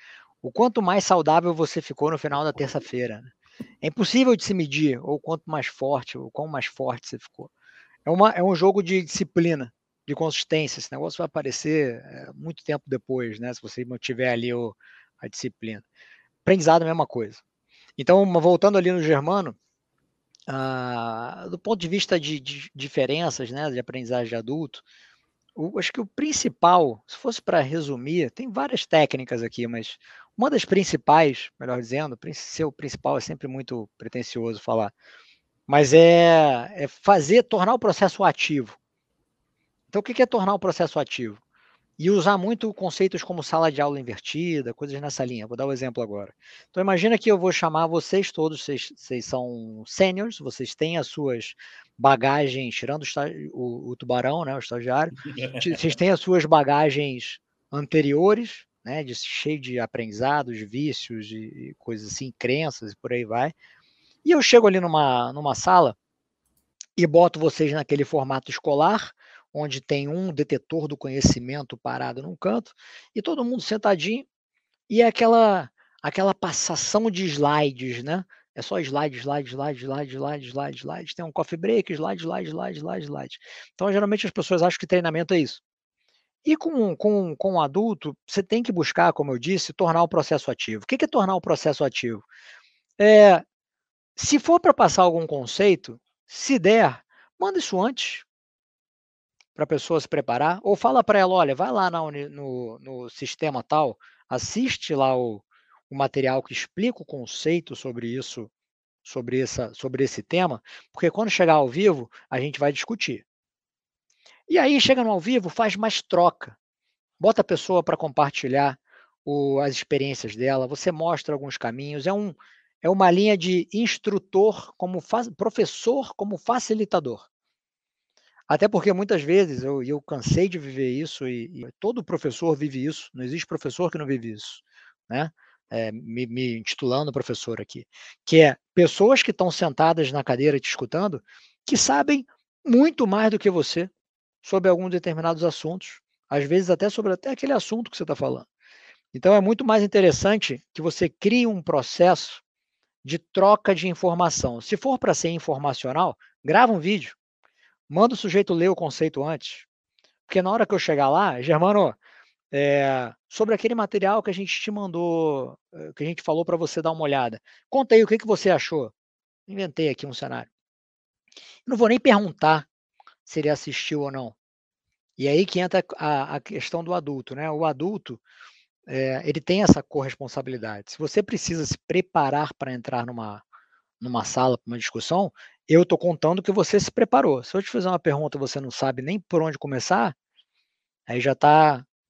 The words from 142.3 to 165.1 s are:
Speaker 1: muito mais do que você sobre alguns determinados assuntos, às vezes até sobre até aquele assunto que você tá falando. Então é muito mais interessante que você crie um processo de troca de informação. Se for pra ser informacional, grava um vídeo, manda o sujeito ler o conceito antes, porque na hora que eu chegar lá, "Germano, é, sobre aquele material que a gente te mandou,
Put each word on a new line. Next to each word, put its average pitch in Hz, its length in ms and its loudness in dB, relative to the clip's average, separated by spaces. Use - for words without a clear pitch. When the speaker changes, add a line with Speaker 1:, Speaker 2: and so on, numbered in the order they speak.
Speaker 1:
muito 269 400 6
mais 208 240 2
do 208 80 -2
que 208 100 2
você 175 400 -2
sobre 190 260 0
alguns 180 220 2
determinados 165 540 -2
assuntos, 165 560 -6
às 143 160 0
vezes 175 260 2
até 180 180 2
sobre 208 240 -2
até 269 180 -6
aquele 269 220 -4
assunto 226 380 -2
que - 60 -18
você 165 80 -6
tá 151 120 -4
falando. 131 320 -6
Então 185 220 6
é 208 60 8
muito 220 240 2
mais 220 180 4
interessante 196 920 2
que 160 100 -10
você 160 260 -2
crie 233 380 2
um 196 160 -2
processo 165 800 2
de 147 140 -6
troca 196 560 4
de 170 140 -4
informação. 170 720 -2
Se - 160 -4
for 262 220 -2
pra 170 160 0
ser 165 160 -2
informacional, 147 840 -2
grava 226 280 6
um 190 60 0
vídeo, 170 380 -4
manda 214 260 4
o - 20 -6
sujeito 190 380 2
ler 170 140 4
o 190 80 2
conceito 156 480 -2
antes, - 420 -8
porque - 140 2
na 185 100 0
hora 220 160 2
que 208 80 -2
eu 185 40 2
chegar 143 300 2
lá, 156 340 2
"Germano, 170 520 4
é, 139 600 0
sobre 220 260 0
aquele 226 200 -2
material 208 480 0
que 214 80 -4
a 180 40 -4
gente 190 260 -6
te - 100 -8
mandou, 165 880 -2